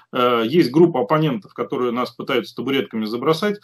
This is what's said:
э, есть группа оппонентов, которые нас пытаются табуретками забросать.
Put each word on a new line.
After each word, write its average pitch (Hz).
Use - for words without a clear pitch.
э, 123
есть 123
группа 165
оппонентов, 151
которые 123
нас 120
пытаются 120
табуретками 117
забросать. 160